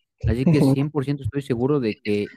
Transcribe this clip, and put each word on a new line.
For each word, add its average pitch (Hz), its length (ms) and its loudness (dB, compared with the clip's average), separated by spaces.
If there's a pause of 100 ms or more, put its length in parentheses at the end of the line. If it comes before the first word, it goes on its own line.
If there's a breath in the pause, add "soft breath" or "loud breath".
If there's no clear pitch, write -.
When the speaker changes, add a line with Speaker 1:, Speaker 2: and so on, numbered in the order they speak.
(260)
Speaker 1:
Así 117 200 0
que 151 140 4
Speaker 2:
Ujú. 139 140 4
Speaker 1:
cien 143 160 -2
por 147 140 -4
ciento 139 200 -4
estoy 139 180 -6
seguro 135 380 0
de 107 180 -2
que 104 280 -2 (100)